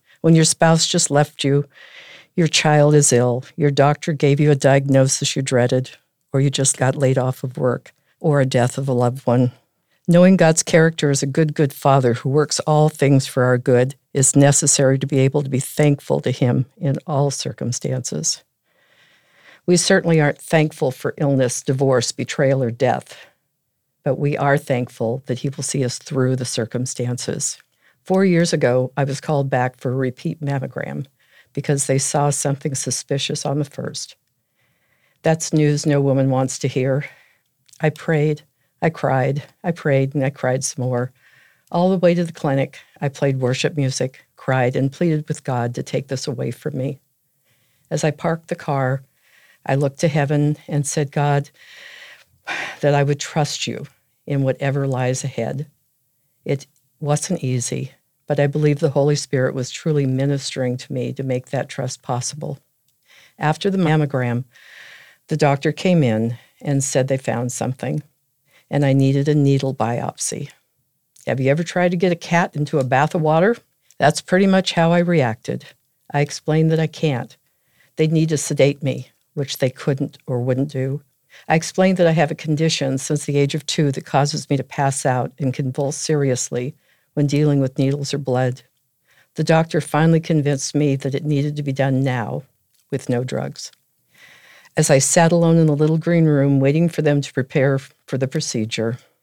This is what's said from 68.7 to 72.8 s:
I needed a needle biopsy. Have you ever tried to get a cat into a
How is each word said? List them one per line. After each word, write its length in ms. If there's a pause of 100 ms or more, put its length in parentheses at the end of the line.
I 80
needed 360
a 60
needle 380
biopsy. 800 (760)
Have 140
you 100
ever 120
tried 300
to 40
get 160
a 40
cat 380
into 240
a 60